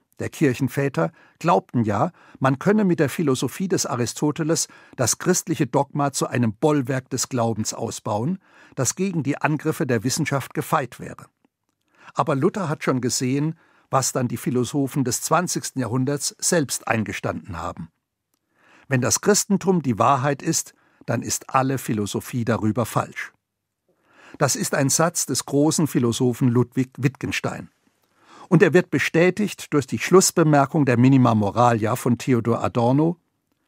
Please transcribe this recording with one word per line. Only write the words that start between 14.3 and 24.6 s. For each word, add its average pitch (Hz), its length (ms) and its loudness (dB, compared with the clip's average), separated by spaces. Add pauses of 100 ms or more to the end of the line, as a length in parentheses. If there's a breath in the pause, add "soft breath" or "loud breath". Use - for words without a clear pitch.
Philosophen 131 680 -2
des 120 200 -2
zwanzigsten 165 580 -2
Jahrhunderts 131 580 -2
selbst - 480 -2
eingestanden 101 720 -4
haben. 87 300 -10 (960 soft breath)
Wenn 131 140 0
das 120 220 0
Christentum 185 600 2
die 120 160 0
Wahrheit 135 440 2
ist, - 320 -4 (320 soft breath)
dann 120 160 -2
ist - 280 -8
alle 131 280 0
Philosophie 113 640 -4
darüber 110 400 0
falsch. - 480 -4 (1080 loud breath)
Das 139 180 0
ist - 180 -4